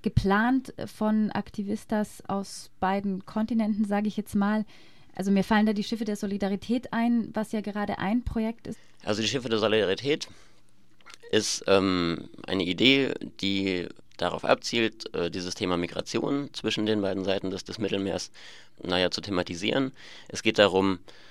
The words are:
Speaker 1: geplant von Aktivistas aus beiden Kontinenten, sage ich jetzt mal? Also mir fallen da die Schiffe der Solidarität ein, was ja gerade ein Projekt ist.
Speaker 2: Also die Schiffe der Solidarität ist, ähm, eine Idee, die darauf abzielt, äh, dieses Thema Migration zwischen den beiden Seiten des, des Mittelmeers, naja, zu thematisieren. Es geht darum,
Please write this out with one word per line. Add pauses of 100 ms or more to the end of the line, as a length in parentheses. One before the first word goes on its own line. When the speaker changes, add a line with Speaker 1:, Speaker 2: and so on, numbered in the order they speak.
Speaker 1:
geplant (140)
von
Aktivistas
aus
beiden
Kontinenten,
sage
ich
jetzt
mal? (520)
Also
mir
fallen
da
die
Schiffe
der
Solidarität
ein,
was
ja
gerade
ein
Projekt
ist. (260)
Speaker 2:
Also
die
Schiffe
der
Solidarität (1040)
ist,
ähm, (180)
eine
Idee, (260)
die (300)
darauf
abzielt,
äh,
dieses
Thema
Migration
zwischen
den
beiden
Seiten
des,
des
Mittelmeers, (520)
naja,
zu
thematisieren. (360)
Es
geht
darum, (320)